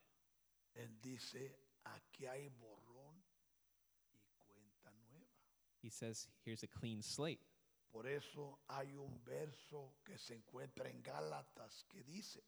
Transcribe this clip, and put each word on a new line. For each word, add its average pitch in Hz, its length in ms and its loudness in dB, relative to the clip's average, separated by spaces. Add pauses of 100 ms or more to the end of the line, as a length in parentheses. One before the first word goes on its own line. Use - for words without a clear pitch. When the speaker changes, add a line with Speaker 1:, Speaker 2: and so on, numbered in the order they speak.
(760)
Speaker 1:
él 113 240 -4
dice, 127 560 -2 (300)
"Aquí - 400 -4
hay 135 220 2 (120)
borrón 120 640 -10 (880)
y 110 60 -20 (200)
cuenta 104 540 -16
nueva". 117 340 -16 (560)
Speaker 2:
he 120 60 -2
says, 113 400 2 (160)
"Here's 113 180 2
a 110 60 2
clean 113 340 4
slate." 143 380 6 (500)
Speaker 1:
Por 113 160 -2
eso 143 520 2 (100)
hay 139 280 2
un 135 280 -2
verso 143 720 0 (100)
que 196 140 -4
se - 160 -4
encuentra 131 560 -2
en 123 120 -4
Gálatas 139 840 0
que 95 140 -10
dice, 160 460 -4